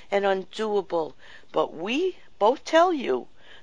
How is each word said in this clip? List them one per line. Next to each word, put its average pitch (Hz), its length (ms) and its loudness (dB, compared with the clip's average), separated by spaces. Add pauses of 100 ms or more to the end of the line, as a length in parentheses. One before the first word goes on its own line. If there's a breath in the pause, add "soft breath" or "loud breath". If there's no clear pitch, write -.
and 202 140 2
undoable. 190 880 0 (380 soft breath)
But 151 220 0
we 262 440 -2 (220)
both 220 240 4
tell 339 300 6
you, 135 340 -2 (340 soft breath)